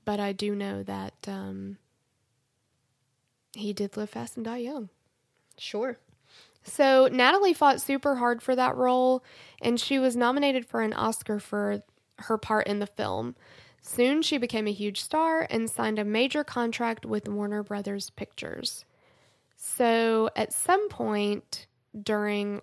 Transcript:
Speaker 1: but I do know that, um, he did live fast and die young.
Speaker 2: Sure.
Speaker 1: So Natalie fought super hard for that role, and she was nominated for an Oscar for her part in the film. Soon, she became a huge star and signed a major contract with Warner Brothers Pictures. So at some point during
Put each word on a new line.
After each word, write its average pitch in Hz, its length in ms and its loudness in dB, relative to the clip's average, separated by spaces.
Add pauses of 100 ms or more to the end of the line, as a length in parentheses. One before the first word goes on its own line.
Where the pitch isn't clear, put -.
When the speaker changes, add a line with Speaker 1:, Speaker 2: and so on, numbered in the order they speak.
Speaker 1:
but 208 140 -2
I 202 140 -2
do 208 220 -4
know 196 280 -6
that, 196 300 -8 (140)
um, 98 500 -10 (1800)
he 208 200 -6
did 202 240 -6
live 214 120 -6
fast 233 260 -10
and 226 100 -8
die 233 120 -8
young. 240 320 -8 (680)
Speaker 2:
Sure. - 400 -6 (680)
Speaker 1:
So 269 480 6
Natalie 330 420 6
fought 277 280 4
super 277 340 0
hard 240 260 0
for 254 140 0
that 254 200 2
role, 254 480 4 (380)
and 233 180 0
she 269 200 0
was 262 160 2
nominated 254 500 2
for 233 160 -4
an 220 120 0
Oscar 220 460 -2
for 208 440 -4 (360)
her 220 180 -2
part 214 300 0
in 202 120 -2
the 202 80 -4
film. 107 480 -4 (460)
Soon, 269 420 2
she 311 140 0
became 226 300 -2
a 208 60 -2
huge 202 280 -6
star 320 480 0
and 226 200 -2
signed 220 300 -2
a 208 60 -2
major 226 380 0
contract 233 640 -4
with 214 240 -4
Warner 208 340 -4
Brothers 202 460 -6
Pictures. - 720 -10 (720)
So 226 800 2
at 214 160 -2
some 403 380 2
point 208 760 -4 (340)
during 208 600 -2